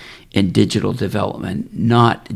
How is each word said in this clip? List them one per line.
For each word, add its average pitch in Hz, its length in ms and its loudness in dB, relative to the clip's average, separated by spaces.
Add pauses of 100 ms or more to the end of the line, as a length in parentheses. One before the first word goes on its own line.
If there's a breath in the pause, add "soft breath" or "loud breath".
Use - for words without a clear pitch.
(320 loud breath)
in 98 200 0
digital 104 400 2
development, 98 800 -6
not 117 640 2